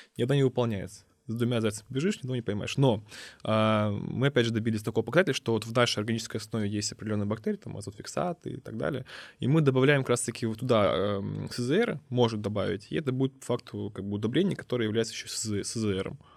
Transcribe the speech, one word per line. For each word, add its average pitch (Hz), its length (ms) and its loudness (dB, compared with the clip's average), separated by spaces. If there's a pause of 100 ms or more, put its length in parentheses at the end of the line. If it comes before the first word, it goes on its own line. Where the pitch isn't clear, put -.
(160)
ни 117 60 -2
одна 139 140 2
не 139 80 6
выполняется. 117 600 0 (220)
С 113 80 -6
двумя 120 260 2
зайцами 107 280 -2
побежишь, 151 280 -2
ни - 40 -20
одного 127 160 -4
не 120 60 -2
поймаешь. 196 340 -4
Но, 120 280 4 (400)
а, 110 460 4
мы 107 380 -2
опять 123 180 4
же 117 60 0
добились 110 300 0
такого 113 220 -2
показателя, 143 300 2
что - 180 -2
вот 107 140 0
в 113 80 -10
нашей 120 240 4
органической 113 400 -4
основе 107 300 -4
есть 104 240 -4
определённые 104 340 -2
бактерии, 110 320 -2
там 101 180 -12
азотфиксаты 143 760 -6
и - 100 -8
так - 160 -10
далее, 123 280 -2 (360)
и 110 80 0
мы 160 120 6
добавляем 135 420 4
как - 80 -2
раз-таки 120 360 -2
вот 110 140 -4
туда, 113 340 4 (240)
эм, 101 320 -6
С - 80 -10
З 123 220 0
Р, 220 280 -2
может 113 320 2
добавить, 101 500 -2
и 147 60 -2
это 143 160 0
будет 135 280 -2
по - 60 -14
факту 104 480 -4
как 98 100 -8
бы 101 100 -4
удобрение, 131 420 0
которое 123 280 -2
является 113 300 0
ещё - 140 -12
С - 140 -6
З, 104 220 -2
С - 100 -8
З 101 280 0
Ром. - 160 -8 (180)